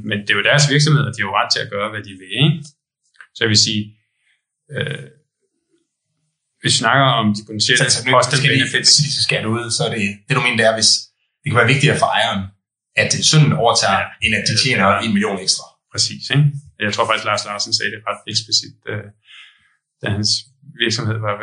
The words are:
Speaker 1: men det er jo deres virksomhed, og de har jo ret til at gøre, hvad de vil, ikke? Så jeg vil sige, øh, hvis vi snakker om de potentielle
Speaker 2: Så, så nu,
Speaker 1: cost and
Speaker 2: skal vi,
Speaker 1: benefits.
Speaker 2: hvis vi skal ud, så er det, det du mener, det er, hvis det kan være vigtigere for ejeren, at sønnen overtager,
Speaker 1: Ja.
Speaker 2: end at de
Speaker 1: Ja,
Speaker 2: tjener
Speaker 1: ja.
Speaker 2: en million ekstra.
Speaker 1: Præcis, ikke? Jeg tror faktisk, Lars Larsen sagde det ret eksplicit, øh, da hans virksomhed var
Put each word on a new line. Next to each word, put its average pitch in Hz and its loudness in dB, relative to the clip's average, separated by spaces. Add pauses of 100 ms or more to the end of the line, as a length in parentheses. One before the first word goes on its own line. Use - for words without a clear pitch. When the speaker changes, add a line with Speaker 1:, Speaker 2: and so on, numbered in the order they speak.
Speaker 1:
men 104 -2
det - -2
er 104 2
jo 101 2
deres 147 6 (100)
virksomhed, 147 4
og - -4
de 104 -8
har 101 -4
jo 98 -4
ret 123 -2
til 113 0
at 107 -12
gøre, 101 -4
hvad 104 -8
de 98 -16
vil, 92 -20 (140)
ikke? 170 2 (760)
Så - -14
jeg 113 2
vil 101 4
sige, 110 -2 (960)
øh, - -8 (1600)
hvis 135 0
vi - -2
snakker 131 4 (120)
om 110 0 (120)
de 107 -10
potentielle 123 0
Speaker 2:
Så, - 2
så - -8
nu, 127 0
Speaker 1:
cost 123 4
and 135 2
Speaker 2:
skal 131 2
vi, - 2
Speaker 1:
benefits. 127 0 (100)
Speaker 2:
hvis 147 -2
vi - -2
skal 92 -2 (120)
ud, 120 -2 (140)
så 123 -2
er 113 -4
det, 101 -2 (240)
det 131 -2
du 127 2
mener, 120 0
det 110 4
er, 110 0
hvis 110 4 (500)
det - -14
kan 107 0
være 120 4
vigtigere 127 2
for - 2
ejeren, 107 -2 (600)
at - 0 (200)
sønnen 151 6 (100)
overtager, 101 2
Speaker 1:
Ja. - -12 (140)
Speaker 2:
end 110 0
at 98 -4
de 110 0
Speaker 1:
Ja, - 4
Speaker 2:
tjener 110 2
Speaker 1:
ja. 101 2
Speaker 2:
en 110 -2
million 101 0
ekstra. - -2 (280)
Speaker 1:
Præcis, - -4 (120)
ikke? 147 6 (400)
Jeg 104 -2
tror 117 0
faktisk, 110 -2
Lars 104 -2
Larsen 104 -6
sagde 107 -4
det - -16
ret - -8 (100)
eksplicit, 107 -4 (160)
øh, 104 -10 (960)
da 120 -8 (120)
hans 104 0 (540)
virksomhed 110 -2 (100)
var 104 0